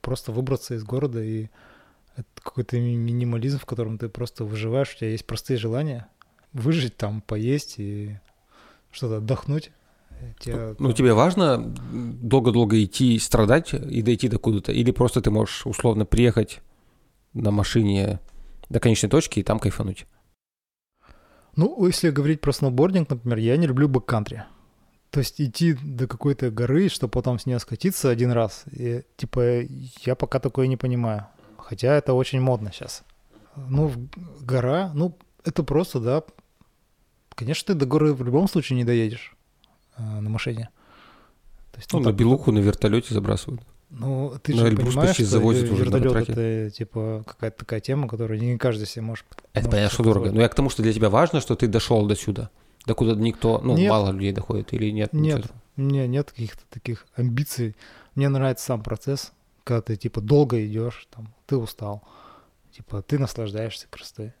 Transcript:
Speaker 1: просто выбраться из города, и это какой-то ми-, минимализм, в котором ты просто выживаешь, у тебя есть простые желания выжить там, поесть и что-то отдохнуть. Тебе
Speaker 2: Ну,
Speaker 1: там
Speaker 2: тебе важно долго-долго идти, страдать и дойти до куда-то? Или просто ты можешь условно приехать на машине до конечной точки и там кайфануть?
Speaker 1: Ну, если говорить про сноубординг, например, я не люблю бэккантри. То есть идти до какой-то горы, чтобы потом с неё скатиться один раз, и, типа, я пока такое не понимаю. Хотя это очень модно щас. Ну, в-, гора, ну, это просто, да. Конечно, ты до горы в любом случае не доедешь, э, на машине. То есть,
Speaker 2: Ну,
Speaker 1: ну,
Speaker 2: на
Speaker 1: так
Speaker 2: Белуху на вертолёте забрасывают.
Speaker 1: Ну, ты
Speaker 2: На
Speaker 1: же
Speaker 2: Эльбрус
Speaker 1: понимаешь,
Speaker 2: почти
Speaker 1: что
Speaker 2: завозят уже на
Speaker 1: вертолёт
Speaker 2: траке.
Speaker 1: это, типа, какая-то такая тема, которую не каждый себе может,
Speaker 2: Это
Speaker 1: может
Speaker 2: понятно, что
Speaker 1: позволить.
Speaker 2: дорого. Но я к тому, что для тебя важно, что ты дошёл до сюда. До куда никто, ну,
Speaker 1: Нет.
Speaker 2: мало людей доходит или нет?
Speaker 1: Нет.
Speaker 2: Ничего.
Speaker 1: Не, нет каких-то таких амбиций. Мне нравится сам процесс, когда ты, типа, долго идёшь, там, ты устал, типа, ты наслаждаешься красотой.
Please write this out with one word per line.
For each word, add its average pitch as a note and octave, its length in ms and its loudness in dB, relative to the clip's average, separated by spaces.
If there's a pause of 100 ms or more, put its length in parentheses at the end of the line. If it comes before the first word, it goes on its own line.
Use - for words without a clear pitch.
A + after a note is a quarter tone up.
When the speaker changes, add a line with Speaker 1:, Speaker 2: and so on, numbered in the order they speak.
Speaker 1:
просто - 300 -6
выбраться B2+ 440 -4
из A2 100 -8
города, B2 400 -2
и A2 240 -6 (640)
это - 140 -14 (120)
какой-то - 380 -6
ми-, A#2+ 180 0
минимализм, A#2+ 640 -2
в - 80 -10
котором A2+ 320 -4
ты A2+ 100 -6
просто A#2 360 -8
выживаешь, A2+ 500 -2
у - 40 -20
тебя A2 120 -4
есть A2 160 -8
простые A#2+ 300 -4
желания A#2+ 500 -4 (460)
выжить C3 440 -2
там, G#2+ 240 -4
поесть A#2 580 -4
и G#2 380 -8 (760)
что-то A2+ 240 -4
отдохнуть. C3+ 560 -4 (680)
Тебе A2+ 400 -8
Speaker 2:
Ну, C3+ 120 0
Speaker 1:
там A2+ 40 2
Speaker 2:
тебе B2 180 6
важно D3+ 460 4 (340)
долго-долго A#2 920 2
идти, A#2 340 2
страдать A2+ 560 4
и B2+ 280 -4
дойти A#2 260 2
до A#2 100 0
куда-то? G#2+ 320 0
Или A#2+ 220 2
просто B2 280 2
ты G#2+ 120 2
можешь G#2+ 340 -2
условно A2 400 0
приехать A#2 540 2 (720)
на A2+ 180 -2
машине G2+ 680 2 (480)
до - 100 0
конечной A2 320 2
точки C3+ 300 2
и - 20 -2
там A2 160 0
кайфануть? G2 480 -4 (1500)
Speaker 1:
Ну, G#3+ 300 2
если F3 240 2
говорить D3 300 0
про C#3+ 120 0
сноубординг, D3 580 2
например, A#2+ 280 -2
я A#2 180 2
не E3+ 100 2
люблю C#3 220 2
бэккантри. A2+ 560 -2 (680)
То D3 100 0
есть - 200 -4
идти D3+ 340 2
до B2+ 340 -6
какой-то C3 440 -2
горы, C3 360 2
чтобы A#2+ 240 -4
потом B2 260 0
с - 80 -6
неё B2 140 0
скатиться C#3+ 500 -2
один B2 220 2
раз, A2+ 380 -2
и, B2 320 -6 (140)
типа, A#2+ 460 0 (420)
я B2+ 120 0
пока - 240 -2
такое C3 280 0
не C3 80 0
понимаю. A#2 500 -2 (320)
Хотя A#2+ 380 0
это C#3 180 2
очень B2+ 260 0
модно A#2 320 0
щас. - 300 -14 (540)
Ну, C#3 320 0
в-, B2 200 -8 (360)
гора, C3 500 0
ну, E3 220 0 (280)
это E3 180 -2
просто, D3 380 0
да. B2+ 220 0 (1120)
Конечно, D3+ 380 -4
ты D#3+ 40 -2
до C#3 80 2
горы D3+ 260 2
в C3 120 -2
любом C#3+ 240 2
случае C3 280 0
не B2 80 0
доедешь, A#2 500 0 (600)
э, A#2 60 -10
на G#2+ 280 -6
машине. A2+ 380 -4 (1040)
То - 60 -18
есть, - 140 -12
Speaker 2:
Ну, E3+ 80 2
Speaker 1:
ну, B2+ 60 0
Speaker 2:
на A2 40 4
Speaker 1:
так G2+ 80 0
Speaker 2:
Белуху B2 340 4
на G#2+ 60 4
вертолёте G#2+ 560 2
забрасывают. G#2 480 -2 (280)
Speaker 1:
Ну, C3 520 -6
ты D3 120 -2
Speaker 2:
На A2+ 80 4
Speaker 1:
же A#2 60 6
Speaker 2:
Эльбрус A#2+ 200 2
Speaker 1:
понимаешь, D3 220 4
Speaker 2:
почти D3+ 140 2
Speaker 1:
что G2 80 2
Speaker 2:
завозят A#2 380 4
уже B2 140 4
на B2 120 2
Speaker 1:
вертолёт B2+ 160 4
Speaker 2:
траке. A#2 200 0
Speaker 1:
это, A2+ 440 -2
типа, A2 500 -6
какая-то - 320 -8
такая A2 220 -6
тема, C3+ 280 -2
которую A2 320 -4
не A#2+ 180 0
каждый A2 280 -2
себе - 160 -10
может, A2 220 -8 (280)
Speaker 2:
Это G#2+ 140 0
Speaker 1:
может - 40 2
Speaker 2:
понятно, G#2 200 4
что - 80 -4
Speaker 1:
позволить. A2+ 240 6
Speaker 2:
дорого. G#2 140 0
Но A2+ 60 6
я A#2 60 6
к - 60 -2
тому, C#3 160 2
что - 120 -4
для A2 100 4
тебя G#2+ 180 4
важно, D3 300 4
что - 140 -2
ты A#2 140 0
дошёл G#2+ 380 2
до G#2 100 2
сюда. G#2+ 340 -6 (360)
До A#2 80 0
куда A2+ 200 2
никто, A2+ 480 2
ну, C3 140 2
Speaker 1:
Нет. F#3 140 4
Speaker 2:
мало G2 220 4
людей G2 200 -2
доходит G#2 420 -4
или A2 160 0
нет? G#2+ 220 -2
Speaker 1:
Нет. D3+ 260 2
Speaker 2:
Ничего. A2 160 -8 (220)
Speaker 1:
Не, C#3 320 0
нет C#3 220 -2
каких-то - 400 -10
таких - 360 -10 (100)
амбиций. A#2+ 580 -2 (400)
Мне C#3 140 2
нравится C3+ 380 0
сам A#2 160 -2
процесс, A#2+ 500 -6 (320)
когда A#2 160 0
ты, G#2+ 160 -4
типа, A2+ 240 -6
долго A#2+ 440 2
идёшь, A2 460 -6
там, A2 220 -18 (140)
ты C#3+ 100 0
устал, G#2 460 -6 (680)
типа, - 300 -10
ты D3 160 -2
наслаждаешься A2 720 -4
красотой. - 500 -16